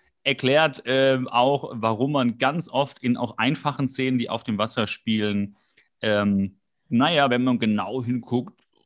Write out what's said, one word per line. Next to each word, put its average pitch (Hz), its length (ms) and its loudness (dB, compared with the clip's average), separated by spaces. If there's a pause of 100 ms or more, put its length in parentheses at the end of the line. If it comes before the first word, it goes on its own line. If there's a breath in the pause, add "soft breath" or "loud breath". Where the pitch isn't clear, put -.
(240 loud breath)
erklärt, 139 600 2
ähm, 131 420 2
auch, 135 460 0
warum 113 380 0
man 120 260 0
ganz 143 320 0
oft 135 300 -2
in 123 180 0
auch - 220 -6
einfachen 139 480 -2
Szenen, 131 320 -2
die 117 100 -4
auf 113 140 -6
dem 107 160 -4
Wasser 110 260 -2
spielen, 104 720 -2 (460 soft breath)
ähm, 101 580 0 (340)
naja, 139 360 2
wenn 123 140 0
man 127 160 2
genau 107 440 -2
hinguckt 120 560 -4 (260)